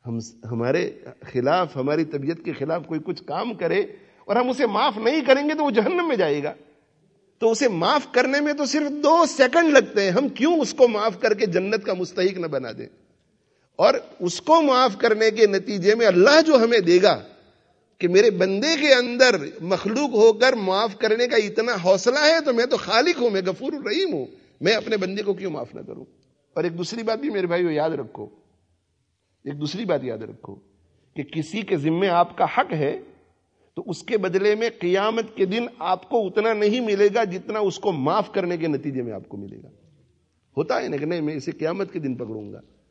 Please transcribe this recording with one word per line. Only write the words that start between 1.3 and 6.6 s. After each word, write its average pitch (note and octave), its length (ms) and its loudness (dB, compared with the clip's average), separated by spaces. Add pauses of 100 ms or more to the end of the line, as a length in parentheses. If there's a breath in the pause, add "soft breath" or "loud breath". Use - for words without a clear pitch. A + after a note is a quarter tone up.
ہماری D3 280 -2
طبیعت D3+ 400 -8
کے E3+ 80 -6
خلاف D#3+ 340 -6
کوئی D#3 180 -6
کچھ F3 200 -10
کام G3+ 300 -8
کرے F3 260 -2 (440 loud breath)
اور G3+ 120 -2
ہم B3 120 2
اسے B3+ 180 -2
معاف G#3+ 320 0
نہیں B3+ 280 0
کریں C#4 220 4
گے D#4 60 0
تو D4+ 100 -2
وہ C#4+ 60 2
جہنم D#4+ 380 0
میں C4+ 80 0
جائے D3 260 0
گا۔ C#3+ 120 -6 (840)